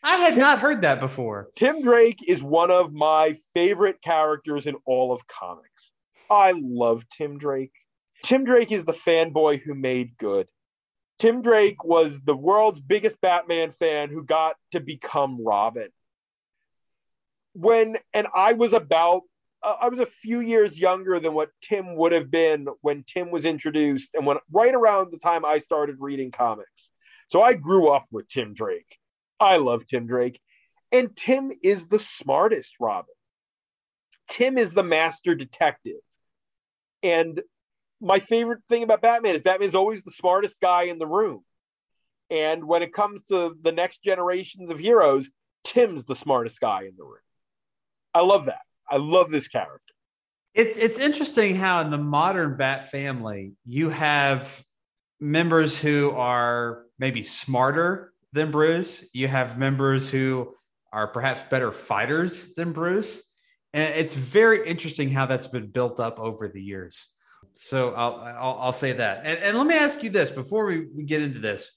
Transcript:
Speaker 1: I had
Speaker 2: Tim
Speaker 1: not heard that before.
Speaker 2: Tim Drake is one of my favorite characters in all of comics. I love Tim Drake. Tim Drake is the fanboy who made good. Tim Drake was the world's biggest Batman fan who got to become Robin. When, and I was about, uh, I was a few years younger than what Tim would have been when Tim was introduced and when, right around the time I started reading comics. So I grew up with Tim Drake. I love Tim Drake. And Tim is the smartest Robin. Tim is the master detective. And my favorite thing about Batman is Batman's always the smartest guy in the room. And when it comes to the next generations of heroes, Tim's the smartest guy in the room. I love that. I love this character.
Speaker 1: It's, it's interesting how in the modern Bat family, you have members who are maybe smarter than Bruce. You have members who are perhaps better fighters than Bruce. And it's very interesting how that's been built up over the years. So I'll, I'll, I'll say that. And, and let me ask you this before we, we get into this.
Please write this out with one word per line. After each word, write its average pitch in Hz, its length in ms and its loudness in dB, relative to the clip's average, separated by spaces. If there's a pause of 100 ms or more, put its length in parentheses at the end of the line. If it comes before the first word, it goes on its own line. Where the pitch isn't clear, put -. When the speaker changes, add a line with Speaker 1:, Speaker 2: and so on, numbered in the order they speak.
Speaker 1:
I 320 140 2
had 349 140 6
Speaker 2:
Tim 240 80 2
Speaker 1:
not 269 220 6
heard 254 220 0
that 139 180 2
before. 117 560 -6
Speaker 2:
Tim 294 260 2
Drake 233 440 4
is 170 160 0
one 165 280 2
of 180 220 4
my 156 460 2 (160)
favorite 190 480 0
characters 151 640 -2
in 139 100 -6 (100)
all 127 260 0
of 120 140 -8
comics. - 680 -18 (380)
I 196 260 6
love 120 540 -2
Tim 147 280 -10
Drake. 139 340 -6 (520)
Tim 269 200 2
Drake 233 280 4
is 185 120 -2
the 160 80 -2
fanboy 156 680 2
who 147 120 -10
made 127 420 -4
good. 98 320 -2 (720)
Tim 233 240 2
Drake 214 420 4
was 165 360 2
the 139 160 0
world's 190 440 2
biggest 208 400 -2
Batman 170 520 0
fan 151 360 -2
who 151 160 -10
got 160 320 0 (160)
to 175 80 -4
become 135 640 -6
Robin. 110 440 -2 (1600)
When, 220 460 2 (160)
and 214 200 0
I 202 200 4
was 226 180 2
about, 170 500 2 (400)
uh, 214 200 -2
I 247 60 2
was 247 100 -6
a 247 80 0
few 240 340 -6
years 214 380 2
younger 185 420 0
than 160 140 -4
what 156 160 -2 (100)
Tim 190 360 -6
would 165 160 2
have 147 180 0
been 156 380 2 (120)
when 143 260 -4
Tim 175 240 -6
was 165 140 -4
introduced 151 680 -2
and 156 100 -2
when, 143 140 2 (120)
right 226 240 4
around 202 360 4
the 165 80 -16
time 170 260 0
I 151 140 2
started 147 400 -4
reading 135 320 -6
comics. 113 600 -6 (380)
So 185 140 4
I 247 100 8
grew 170 380 4
up 139 200 2
with 107 180 -10
Tim 107 260 -8
Drake. 98 420 -8 (420)
I 196 180 6
love 120 280 0
Tim 120 220 -6
Drake. 123 340 -2 (520)
And 254 220 2
Tim 269 360 -2 (120)
is 185 260 0
the 208 100 2
smartest 160 800 -2
Robin. 101 360 -4 (1120)
Tim 262 280 0
is 220 140 0
the 190 140 2
master 165 500 0
detective. 135 680 -4 (1000)
And 165 400 0 (600)
my 190 180 2
favorite 226 480 -2
thing 233 140 0
about 220 200 2
Batman 226 320 2
is 151 80 -4
Batman's 190 320 0
always 196 300 0
the - 60 -20
smartest 185 500 0
guy 180 240 2
in 175 140 -8
the 160 80 -6
room. 175 360 -2 (880)
And 160 340 -2
when 170 180 0
it 170 100 -8
comes 208 320 -4
to 175 360 -2
the 165 120 0
next 170 320 -6
generations 180 640 -4
of 160 80 -8
heroes, 156 520 4 (340)
Tim's 190 420 0
the 135 80 -6
smartest 123 460 -2
guy 101 220 -2
in 95 140 -16
the 87 80 -20
room. 58 140 -20 (960)
I 170 80 4
love 185 240 4
that. - 160 -8 (260)
I 139 80 -2
love 165 340 2
this 147 180 -4
character. - 460 -8 (600)
Speaker 1:
It's, 220 240 2
it's 226 200 0
interesting 277 560 0
how 185 280 0
in 156 80 -4
the 147 80 -2
modern 147 580 0
Bat 135 340 -2
family, 110 600 -10 (120)
you 139 260 -4
have 143 760 -2 (560)
members 156 580 0
who 147 340 2
are 120 720 -2 (140)
maybe 127 240 -4
smarter 143 880 -2 (200)
than 151 180 -2
Bruce. 165 600 0
You 131 160 -4
have 127 300 -2
members 135 520 0
who 131 440 -4 (380)
are 107 140 -4
perhaps 123 440 -4
better 123 200 0
fighters 139 840 -4
than 165 180 -6
Bruce. 175 500 -6 (500)
And 151 220 -2
it's 160 200 -4
very 202 520 2
interesting 160 440 -6
how 135 160 0
that's 127 200 -4
been 110 220 -10
built 123 320 -4
up 113 180 -6
over 110 300 -8
the 98 120 -16
years. 95 460 -14 (480)
So 127 360 -4
I'll, 117 260 -4
I'll, 120 440 -8
I'll 127 120 -2
say 131 200 -4
that. 104 320 -4
And, 160 140 -4
and 202 180 -2
let 277 120 0
me 330 80 2
ask 294 260 -2
you 226 80 -6
this 185 220 0
before 202 340 -4
we, 160 260 -4
we 147 120 -12
get 151 180 -2
into 135 160 -6
this. 104 380 -8